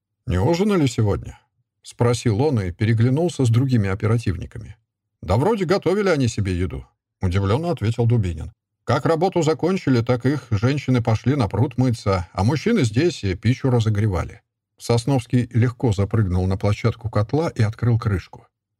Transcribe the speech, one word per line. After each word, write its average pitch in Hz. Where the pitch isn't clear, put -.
«Не 90
ужинали 170
сегодня?» — 101
спросил 120
он 143
и 92
переглянулся 127
с 113
другими 117
оперативниками. 104
«Да 92
вроде 196
готовили 190
они 143
себе 95
еду», — 85
удивлённо 98
ответил 117
Дубинин. 92
«Как 139
работу 165
закончили, 156
так 123
их 143
женщины 127
пошли 117
на 120
пруд -
мыться, 104
а 95
мужчины 160
здесь 127
и 98
пищу 127
разогревали». 104
Сосновский 123
легко 117
запрыгнул 95
на 95
площадку -
котла 143
и -
открыл 113
крышку. -